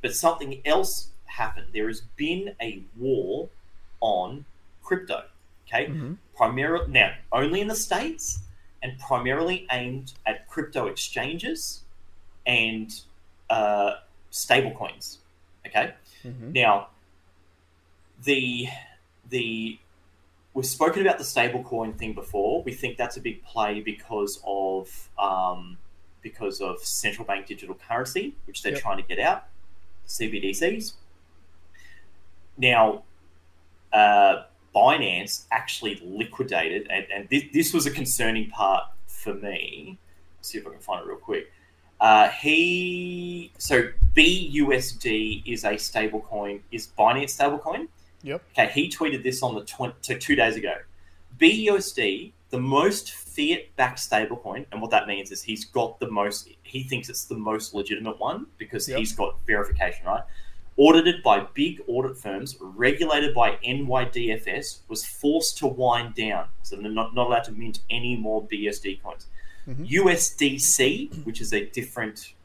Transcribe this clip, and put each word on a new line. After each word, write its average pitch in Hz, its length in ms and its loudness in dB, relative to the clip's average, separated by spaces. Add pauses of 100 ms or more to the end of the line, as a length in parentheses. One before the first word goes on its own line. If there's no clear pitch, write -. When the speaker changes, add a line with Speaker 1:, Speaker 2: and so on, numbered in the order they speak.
Speaker 1:
But 139 120 -4
something 147 500 0
else - 440 4 (160)
happened. - 500 -2
There 107 140 0
has 110 140 -6 (140)
been 180 440 -4
a 104 220 -8 (140)
war 117 520 -2 (520)
on 113 440 0 (380)
crypto, - 420 -4 (420)
okay? 120 200 0
Speaker 2:
Mm-hmm. 151 280 -6 (240)
Speaker 1:
Primar-, 139 500 2
now, 120 240 6 (200)
only 147 280 2
in 202 60 -2
the 214 80 -2
States 269 680 -4 (420)
and 131 160 -10
primarily 143 760 0
aimed 127 400 -6 (140)
at - 220 -4
crypto 151 380 -4
exchanges 170 960 -6 (640)
and, 113 480 0 (560)
uh, 104 460 4 (340)
stable - 400 2
coins, - 480 -12 (480)
okay? - 280 0 (300)
Speaker 2:
Mm-hmm. 123 280 -12
Speaker 1:
Now, 110 360 4 (1300)
the, 127 460 0 (600)
the, 113 500 -4 (760)
we've 131 120 -2
spoken 170 360 2
about 185 160 4
the - 60 -8
stablecoin 120 760 -2
thing 113 140 -6
before. 104 500 -2
We 131 100 -6
think - 240 -6
that's 120 200 -4
a - 40 -12
big 113 220 -8
play 107 380 -2
because 104 680 -6
of, 95 720 -4
um, 92 600 -2 (440)
because 101 380 -6
of 90 200 -4
central 107 460 -6
bank 98 200 -6
digital 95 280 -12
currency, 127 600 -6 (120)
which - 160 -10
they're 202 100 -2
Speaker 2:
Yep. 139 100 -4
Speaker 1:
trying 101 160 0
to - 40 2
get 90 160 -2
out, 156 260 2 (600)
C 110 220 -4
B 104 120 -4
D 95 120 -2
Cs. 214 420 -2 (1600)
Now, 120 460 6 (880)
uh, 104 520 8 (300)
Binance 104 760 4
actually 107 540 -4
liquidated, 90 840 -4
and, 95 220 -2
and 101 160 -8
thi-, 143 240 0
this 160 200 2
was 151 140 2
a 139 40 0
concerning 113 600 0
part 98 340 2 (220)
for - 280 -6
me. 101 640 -10 (400)
Let's - 100 -12
see 110 100 -8
if - 80 -12
I - 40 -12
can - 100 -18
find 90 220 -6
it 85 60 -10
real - 80 -8
quick. - 360 -6 (480)
Uh, 107 280 10
he, 175 1300 0
so - 300 2 (260)
B 165 380 6
U 143 200 4
S 127 200 0
D 110 540 -2
is 117 180 -6
a 104 100 0
stablecoin, 104 840 -4 (120)
is 113 160 -10 (100)
Binance 131 380 4
stablecoin. 151 520 -2 (340)
Speaker 2:
Yep. 147 200 -8 (100)
Speaker 1:
Okay, 110 200 2
he 160 160 0
tweeted 143 340 -4
this 127 200 -2
on 120 120 0
the 110 100 -8
twen-, 127 360 -6
so 127 160 -4
two 135 180 0
days 113 220 4
ago. 95 180 -4 (640)
"B 165 100 8 (180)
U 202 100 6
S 190 160 -2
D, 113 400 -2 (180)
the 127 100 -4
most 143 520 2
fiat-backed - 840 -2
stablecoin," 110 760 -2
and 110 80 -8
what 113 100 -4
that 107 160 4
means 98 240 -6
is 95 120 -12
he's 107 240 -6
got - 340 -2
the 113 100 -4
most, 104 380 -2 (140)
he 131 200 -10
thinks 131 280 -6
it's - 140 -8
the - 120 -8
most 107 380 -4
legitimate 101 440 -6
one 170 280 -4 (100)
because - 320 -8
Speaker 2:
Yep. 127 100 -2
Speaker 1:
he's 113 140 -2
got - 240 0 (100)
verification, - 600 0
right? 98 160 0 (560)
"Audited 165 440 8
by 101 180 6 (140)
big 151 320 -2
audit 127 300 -2
firms, 104 440 -8
regulated 143 720 2
by 113 280 6
N 135 240 -2
Y 123 180 4
D 120 280 0
F 110 160 -4
S, - 400 -6
was 110 160 -6
forced - 540 0
to 156 80 0
wind 120 480 2
down." 104 340 0 (140)
So - 140 0
they're 107 140 -4
not, 113 240 0
not 123 120 4
allowed 117 180 2
to 110 80 -2
mint 110 280 0 (100)
any 117 260 0
more 110 260 0
B 107 160 -6
U 104 120 0
S 104 80 -4
D 95 240 -4
coins. - 240 -8 (420)
Speaker 2:
Mm-hmm. 135 160 -2
Speaker 1:
U 180 260 6
S 170 200 4
D 139 280 2
C, 175 520 4 (140)
which 113 160 -4
is 113 120 2
a 101 140 2
different - 640 -8 (120)